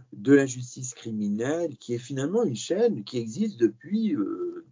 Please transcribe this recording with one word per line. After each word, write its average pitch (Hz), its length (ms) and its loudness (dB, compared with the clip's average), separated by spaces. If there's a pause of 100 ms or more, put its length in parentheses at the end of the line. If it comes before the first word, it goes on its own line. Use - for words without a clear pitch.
(120)
de 131 220 4
la 139 120 8
justice 127 480 -8
criminelle, 113 840 -2
qui 123 160 -6
est 117 40 -4
finalement 143 440 -2
une 139 120 0
chaîne 180 480 0
qui 127 140 -8
existe 123 420 -4
depuis, 175 540 2
euh, - 580 -4